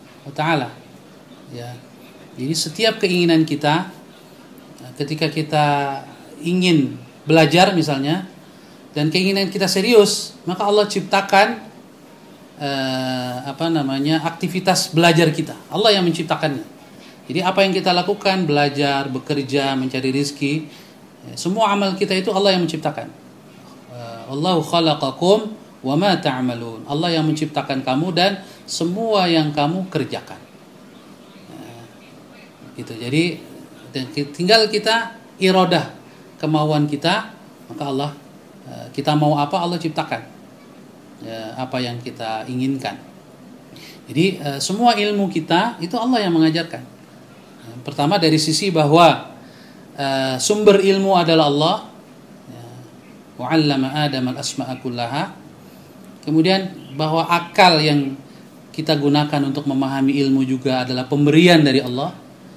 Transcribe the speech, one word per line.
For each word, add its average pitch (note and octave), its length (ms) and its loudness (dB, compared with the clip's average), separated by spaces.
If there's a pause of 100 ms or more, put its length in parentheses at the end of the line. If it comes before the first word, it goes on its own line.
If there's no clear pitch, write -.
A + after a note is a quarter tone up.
(260)
wa C#3 80 -14
Ta'ala. D3+ 400 -2 (800)
Ya. A#2+ 240 -14 (560)
Jadi C3+ 240 -4
setiap A3 400 -2
keinginan F3 480 4
kita, D3+ 480 0 (1040)
ketika D3+ 320 -2
kita D3+ 380 0 (760)
ingin E3 560 2 (320)
belajar E3 480 6
misalnya, D3+ 500 -2 (720)
dan D3+ 160 0
keinginan F#3+ 400 0
kita G3 160 -2
serius, G3+ 640 4 (160)
maka F#3 160 -4
Allah G3+ 240 2
ciptakan, G3 600 2 (1080)
eh, C3 880 -4
apa C#3 240 -6
namanya, D3 560 0
aktivitas F3+ 720 -2
belajar E3+ 400 6
kita. D#3+ 160 -6 (160)
Allah G3+ 320 2
yang F3+ 80 2
menciptakannya. D#3 560 -4 (640)
Jadi C#3 160 -4
apa F#3+ 240 2
yang F#3+ 100 0
kita F#3 160 0
lakukan, F#3+ 560 0
belajar, C#3 640 0
bekerja, C3+ 640 -2
mencari C3 380 -2
rizki, C#3+ 560 -4 (580)
ya, A#2+ 60 -16
semua G3+ 400 0
amal G3+ 240 0
kita F#3+ 180 -2
itu F#3+ 160 -2
Allah F#3+ 240 4
yang F3+ 80 0
menciptakan. D3+ 480 -6 (800)
Eh, A#2 300 -16 (100)
"Allahu D#3 320 0
khalaqakum E3+ 880 2 (320)
wa C3 140 -2
ma F#3+ 180 2
ta'malun." B2 720 -4
Allah E3 320 -2
yang D#3 80 2
menciptakan C#3+ 560 -4
kamu D#3 320 -2
dan F#3+ 240 0 (240)
semua F#3+ 640 -2
yang D#3 240 2
kamu D#3+ 400 -2
kerjakan. - 480 -8 (1120)
Ya, - 240 -20 (1040)
gitu. A#2 160 -14
Jadi, B2 280 -2 (640)
dan C3 240 -8
ki-, C#3+ 160 -6
tinggal G#3+ 400 2
kita A3 480 -2 (240)
iradah, F3+ 480 2 (480)
kemauan D3+ 480 0
kita, E3 480 -2 (380)
maka - 180 -12
Allah, C#3 200 -4 (600)
eh, A#2+ 240 -14
kita D3+ 240 0
mau D3+ 160 4
apa, C#3+ 240 0
Allah E3+ 240 -2
ciptakan, D3+ 400 -6 (1040)
ya, A2+ 320 -12
apa B2+ 240 -6
yang A#2+ 160 -8
kita A2+ 480 -8
inginkan. B2+ 560 -4 (1040)
Jadi, F3 320 0
eh, C#3+ 240 -8
semua A3+ 320 2
ilmu G#3 320 0
kita F3 560 -2
itu F3+ 160 -6
Allah A#3+ 240 0
yang F3 140 0
mengajarkan. D#3+ 580 0 (720)
Ya, - 60 -18 (100)
pertama D3+ 380 0
dari D#3 180 4
sisi D#3+ 320 0
bahwa, D#3+ 600 4 (640)
eh, C3+ 420 -2
sumber G#3 460 6
ilmu G3 320 4
adalah D#3+ 340 4
Allah. D#3 260 2 (680)
Ya. - 200 -18 (720)
"Wa B2 100 -8
'allama C#3+ 460 2
Adama C3 400 -2
al-asma'a B2+ 420 -8
kullaha." B2+ 540 -6 (880)
Kemudian F#3 720 0
bahwa D#3 320 -2
akal E3+ 560 4
yang C#3+ 320 2 (560)
kita D#3 240 -2
gunakan D3 460 0
untuk C#3 240 -2
memahami C3+ 560 0
ilmu C3+ 240 2
juga B2+ 400 -2
adalah B2+ 240 -6
pemberian D3+ 560 6
dari C3+ 160 4
Allah. B2+ 340 -6 (420)